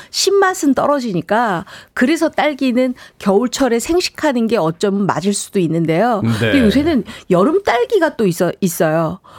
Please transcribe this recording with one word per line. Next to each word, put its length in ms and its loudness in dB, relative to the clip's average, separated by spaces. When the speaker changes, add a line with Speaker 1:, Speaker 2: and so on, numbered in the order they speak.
Speaker 1:
신맛은 640 0
떨어지니까 880 -2
그래서 340 0
딸기는 680 0
겨울철에 600 0
생식하는 680 -2
게 120 0
어쩌면 480 0
맞을 260 0
수도 260 -4
있는데요. 640 0
Speaker 2:
네. 160 0
Speaker 1:
근데 220 2
요새는 440 2
여름 320 2
딸기가 540 0
또 100 0
있어, 340 0
있어요. 600 0